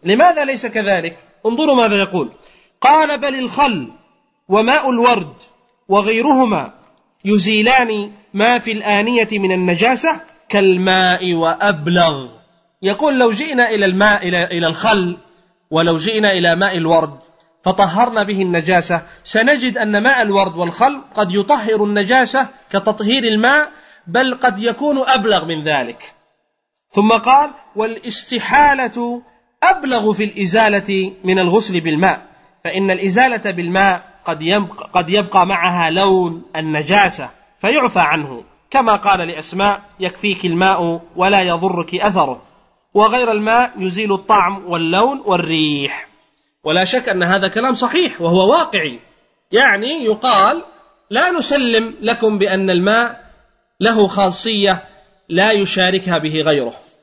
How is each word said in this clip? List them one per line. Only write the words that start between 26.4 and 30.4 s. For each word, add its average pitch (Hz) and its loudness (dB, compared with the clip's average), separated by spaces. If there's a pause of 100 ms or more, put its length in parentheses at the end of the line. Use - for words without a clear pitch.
ثم 214 4
قال: 254 2 (260)
"والاستحالة 240 -2 (400)
أبلغ 262 0
في 202 -2
الإزالة 196 0 (120)